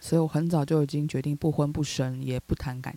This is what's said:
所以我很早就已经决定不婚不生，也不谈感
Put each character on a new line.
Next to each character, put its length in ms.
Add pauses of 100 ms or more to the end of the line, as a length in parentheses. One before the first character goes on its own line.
所 160
以 40
我 60
很 220
早 160
就 200
已 20
经 200
决 140
定 160
不 140
婚 200
不 120
生， 400
也 160
不 160
谈 260
感 160